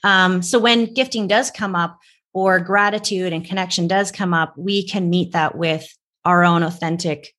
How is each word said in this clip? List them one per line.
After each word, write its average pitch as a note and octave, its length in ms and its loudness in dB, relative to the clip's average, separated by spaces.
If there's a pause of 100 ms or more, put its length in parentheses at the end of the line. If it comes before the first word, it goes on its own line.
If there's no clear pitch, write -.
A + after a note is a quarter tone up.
Um, F#3 380 4
so A#3 160 0
when A#3 340 2
gifting A#3+ 360 -2
does B3 220 2
come G3 240 -8
up E3+ 240 -2 (360)
or F#3+ 240 2
gratitude G3+ 760 0
and E3 120 -6
connection F3+ 440 -4
does F#3+ 220 0
come F#3 240 -2
up, D#3+ 240 -2
we G3 280 -2
can F#3+ 220 -2
meet F3 240 0
that D#3+ 240 -2
with D#3 300 -2 (380)
our F3 200 4
own E3+ 180 4
authentic E3+ 760 -4